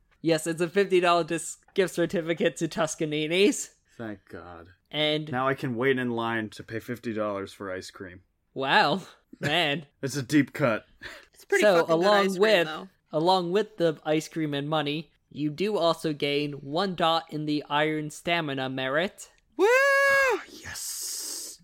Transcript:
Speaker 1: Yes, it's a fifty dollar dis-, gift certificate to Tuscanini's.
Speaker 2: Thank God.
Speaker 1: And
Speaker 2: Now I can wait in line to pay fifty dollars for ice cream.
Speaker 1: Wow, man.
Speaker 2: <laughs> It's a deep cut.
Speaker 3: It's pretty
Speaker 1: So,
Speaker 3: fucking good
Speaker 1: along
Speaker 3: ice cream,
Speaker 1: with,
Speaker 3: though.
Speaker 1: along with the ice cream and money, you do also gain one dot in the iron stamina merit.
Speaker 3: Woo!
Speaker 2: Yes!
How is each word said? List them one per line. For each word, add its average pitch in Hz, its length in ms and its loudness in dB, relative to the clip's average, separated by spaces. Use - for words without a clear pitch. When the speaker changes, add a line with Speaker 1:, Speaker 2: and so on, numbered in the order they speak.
Speaker 1:
Yes, 156 260 2
it's 165 140 -4
a 175 80 2
fifty 190 320 2
dollar 175 240 4
dis-, 160 320 -6
gift 185 220 2
certificate 170 640 0
to 165 100 -2
Tuscanini's. 160 1000 0
Speaker 2:
Thank 107 320 -10
God. 85 380 -16
Speaker 1:
And 151 420 -2
Speaker 2:
Now 131 160 0
I 135 60 0
can 131 220 -4
wait 127 220 4
in 123 120 -2
line 113 400 -2
to - 120 -16
pay 113 180 -10
fifty 117 340 -8
dollars 101 400 -4
for 98 180 -10
ice 92 180 -10
cream. 95 300 -16
Speaker 1:
Wow, 156 480 2
man. 147 520 0
Speaker 2:
<laughs> - 100 -14
It's 131 140 -6
a 139 60 -2
deep 143 300 2
cut. 120 320 0
Speaker 3:
It's - 140 -20
pretty - 160 2
Speaker 1:
So, 202 140 6
Speaker 3:
fucking 160 100 4
good 165 60 0
Speaker 1:
along 208 220 6
Speaker 3:
ice 196 60 0
cream, 180 80 -6
Speaker 1:
with, 196 260 6
Speaker 3:
though. 175 220 -10
Speaker 1:
along 175 400 2
with 214 260 -2
the 165 260 2
ice 156 240 0
cream 156 260 -4
and 139 140 -4
money, 151 420 -4
you 151 200 -4
do 196 260 -2
also 160 360 2
gain 143 400 -2
one 151 420 -4
dot 165 360 0
in 151 160 -6
the 147 220 -2
iron 151 420 0
stamina 143 580 -4
merit. 135 600 -4
Speaker 3:
Woo! 370 100 4
Speaker 2:
Yes! - 1160 -12